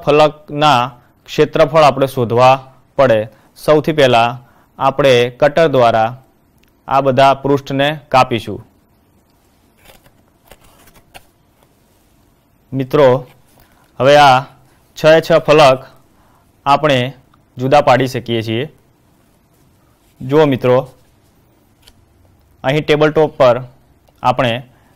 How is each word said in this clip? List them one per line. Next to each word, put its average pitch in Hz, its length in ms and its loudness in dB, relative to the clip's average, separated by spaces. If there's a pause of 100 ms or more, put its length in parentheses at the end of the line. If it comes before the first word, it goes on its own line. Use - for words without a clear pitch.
ફલકના 147 880 0 (340)
ક્ષેત્રફળ 151 560 0
આપણે 139 240 2
શોધવા 127 680 0 (240)
પડે. 113 320 0 (280)
સૌથી 156 360 -2
પહેલા 127 480 0 (380)
આપણે 131 520 0
કટર 147 380 -2
દ્વારા 117 540 0 (680)
આ 139 120 -2
બધા 135 340 2
પૃષ્ઠને 139 720 -6
કાપીશું. 113 580 -4 (4000)
મિત્રો, 135 540 0 (760)
હવે 139 160 4
આ 135 240 4 (580)
છ - 60 -6
એ 160 160 4
છ - 120 -4
ફલક 147 540 2 (800)
આપણે 139 480 -2 (420)
જુદા 135 240 0
પાડી 135 260 2
શકીએ 117 360 -8
છીએ. 117 300 -8 (1500)
જુઓ 143 260 0
મિત્રો, 131 420 -2 (1800)
અહીં 151 220 -4
ટેબલ 151 240 0
ટોપ 151 260 -2
પર 127 260 2 (600)
આપણે 123 460 -4 (280)